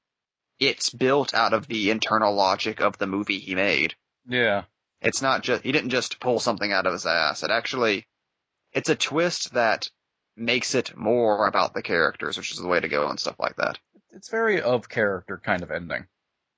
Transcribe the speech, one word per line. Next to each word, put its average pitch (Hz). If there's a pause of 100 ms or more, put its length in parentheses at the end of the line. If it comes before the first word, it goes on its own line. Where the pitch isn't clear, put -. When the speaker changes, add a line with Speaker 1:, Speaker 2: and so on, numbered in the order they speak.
(580)
Speaker 1:
it's -
built 131
out 113
of 110
the 110
internal 110
logic 101
of 101
the 101
movie 98
he 92
made. 87 (320)
Speaker 2:
Yeah. 117 (360)
Speaker 1:
It's -
not 135
just, 123
he 123
didn't 139
just 120
pull 123
something 104
out 95
of 92
his 87
ass. 82
It 78
actually, 113 (680)
it's -
a 151
twist -
that 113 (480)
makes 120
it -
more 107
about 98
the 98
characters, 80
which -
is -
the 90
way 90
to 82
go 73
and 65
stuff -
like -
that. - (340)
Speaker 2:
It's -
very 220
of 117
character 98
kind 92
of 80
ending. 78 (520)